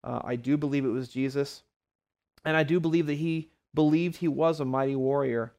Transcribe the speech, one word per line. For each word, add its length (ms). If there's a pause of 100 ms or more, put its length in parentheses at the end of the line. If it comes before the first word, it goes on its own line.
Uh, 200
I 120
do 200
believe 280
it 40
was 200
Jesus, 540 (800)
and 120
I 60
do 180
believe 260
that 80
he 360 (240)
believed 420
he 120
was 320
a 40
mighty 320
warrior. 640